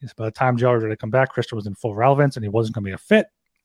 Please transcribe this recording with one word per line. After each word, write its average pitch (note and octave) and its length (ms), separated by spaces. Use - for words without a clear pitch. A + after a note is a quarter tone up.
Yes, B2+ 140
by A2 100
the A2 60
time B2+ 260
Joe B2 160
was A#2 100
ready A2 120
to - 40
come A2+ 120
back, C3 180
Christian - 280
was G#2 100
in G2+ 80
full G#2 200
relevance C3+ 420
and A2 80
he G#2 40
wasn't A2 260
gonna G#2 120
be F#2+ 60
a F#2 60
fit. G#3+ 280